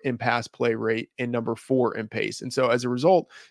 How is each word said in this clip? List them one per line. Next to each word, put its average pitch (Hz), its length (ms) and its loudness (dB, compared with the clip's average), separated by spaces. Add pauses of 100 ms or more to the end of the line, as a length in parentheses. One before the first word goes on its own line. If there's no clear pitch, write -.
in 123 140 -2
pass 120 280 0
play 120 280 0
rate 113 340 -2 (100)
and 120 140 -4
number 117 220 -2
four 123 420 0
in 110 100 -6
pace. 107 360 -6
And 127 100 -8
so 127 160 2
as 120 160 2
a 123 60 -2
result, 156 400 4 (200)